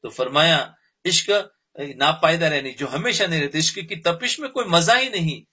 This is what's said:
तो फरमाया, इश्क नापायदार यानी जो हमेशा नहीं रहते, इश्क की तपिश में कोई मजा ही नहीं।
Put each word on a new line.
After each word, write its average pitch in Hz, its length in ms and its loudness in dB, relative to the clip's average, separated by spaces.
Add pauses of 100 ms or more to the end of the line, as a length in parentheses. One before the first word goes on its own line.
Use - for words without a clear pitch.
तो 113 60 -12
फरमाया, 143 640 0 (300)
इश्क 196 460 0 (280)
नापायदार 156 760 2
यानी 135 180 -4
जो 139 160 -8
हमेशा 190 400 -2
नहीं 165 140 0
रहते, 139 180 -2
इश्क 160 200 -2
की 185 160 -10
तपिश 175 440 -2
में 269 120 -8
कोई 247 140 -4
मजा 175 280 4
ही 262 160 2
नहीं। 165 440 -4